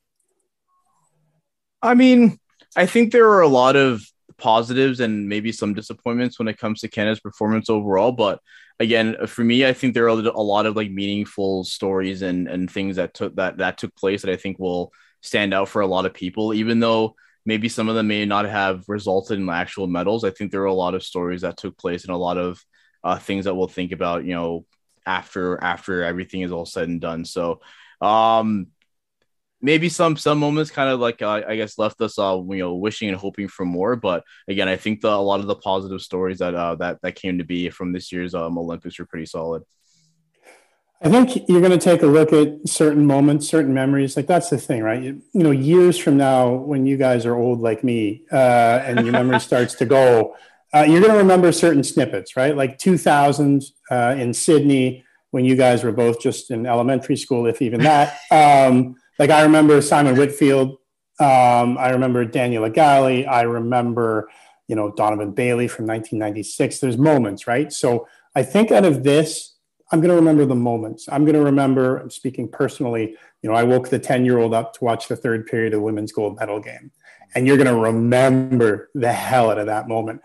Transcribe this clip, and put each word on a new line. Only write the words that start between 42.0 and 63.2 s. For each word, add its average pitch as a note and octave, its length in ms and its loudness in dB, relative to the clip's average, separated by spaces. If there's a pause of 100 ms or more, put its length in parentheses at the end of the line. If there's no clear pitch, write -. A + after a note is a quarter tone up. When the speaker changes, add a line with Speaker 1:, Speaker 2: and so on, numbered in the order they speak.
Speaker 2:
a - 20 6
look D#3 260 4
at D3+ 360 2
certain D3 400 2
moments, C#3+ 420 2
certain C#3+ 240 0
memories. C3+ 420 0
Like, D3 120 -4
that's F3 240 0
the C#3 80 0
thing, A#2 240 -4
right? A2+ 180 -4
You, C#3 220 -12 (100)
you G3 80 2
know, D#3 100 4
years E3+ 460 4
from D3 180 0
now, C3 380 2
when C3+ 320 -4
you C#3 100 0
guys B2+ 300 0
are A#2+ 80 -2
old A#2+ 280 -2
like A2+ 220 -2
me, A#2 480 -2
uh, B2 540 4
and A#2+ 180 -2
your A#2+ 100 -2
memory B2+ 260 0
Speaker 1:
<laughs> - 0 -
Speaker 2:
starts B2 360 -2
to C3 100 -2
go, B2 500 4 (400)
uh, D3+ 120 6
you're E3 140 6
gonna A3 160 6
remember F#3 340 6
certain D#3 320 2
snippets, A#2 540 -4
right? C#3+ 180 0
Like C3+ 220 -4
two F#3 220 2
thousand, C#3+ 640 2 (260)
uh, B2 260 0
in B2 160 -4
Sydney, C#3 760 2 (260)
when B2+ 120 -2
you C3 120 4
guys B2 280 4
were A2+ 100 -2
both A#2 280 0
just - 300 -6
in A#2+ 160 -6
elementary B2+ 500 0
school, A#2+ 300 -4
if A#2 160 -2
even A#2 180 -2
that. D3 420 2
Speaker 1:
<laughs> - 80 -12
Speaker 2:
Um, C3+ 640 6 (200)
like, C#3+ 120 4
I D#3 140 6
remember D3+ 380 8
Simon C#3+ 360 2
Whitfield. C#3 540 2 (500)
Um, B2 560 4
I B2+ 140 0
remember B2+ 340 0
Daniel A2+ 440 -2
Agali. C3+ 560 4